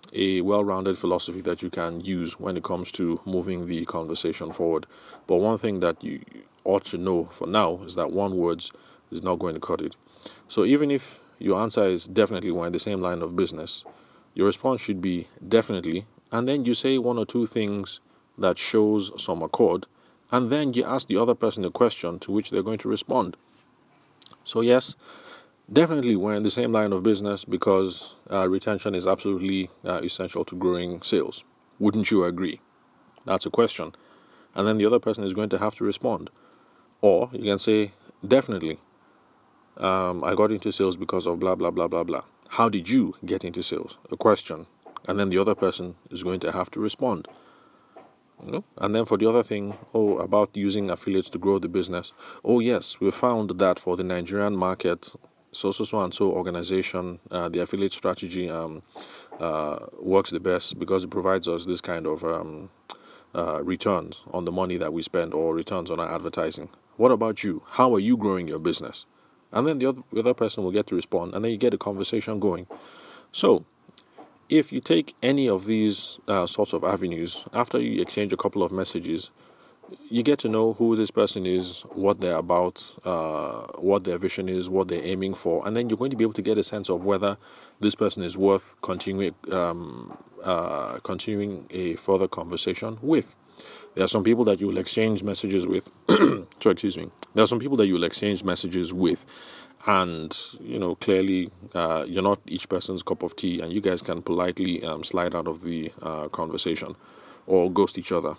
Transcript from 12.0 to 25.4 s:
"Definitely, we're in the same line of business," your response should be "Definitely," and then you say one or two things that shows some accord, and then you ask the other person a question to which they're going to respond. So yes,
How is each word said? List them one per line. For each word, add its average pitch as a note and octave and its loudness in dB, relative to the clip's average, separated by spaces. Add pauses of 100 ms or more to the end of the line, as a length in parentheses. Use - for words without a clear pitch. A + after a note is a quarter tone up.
"Definitely, F#2+ 2
we're E2+ -2
in F2 -4
the F2 -2
same G2 -4
line F2+ -2
of E2+ -6
business," E2+ -2 (500)
your F#2+ 2
response B2 0
should G2 -4
be F2 -2 (180)
"Definitely," F#2+ 0 (260)
and A#2 -2
then C#3 0
you A#2+ 2
say C3+ 2
one A#2+ 0
or G#2+ 0
two A#2+ 0
things G2+ -4 (380)
that F#2 2
shows G#2+ 2 (100)
some E2 -4
accord, F2+ 2 (440)
and B2 2
then C#3 0
you A#2 2
ask B2+ -4
the F#2 2
other A#2 4
person G#2 -2
a F2 -2
question F2 0
to - -8
which G#2 0
they're G2 0
going G#2+ -4
to - -8
respond. G#2+ 0 (1120)
So - 0
yes, B2 4 (760)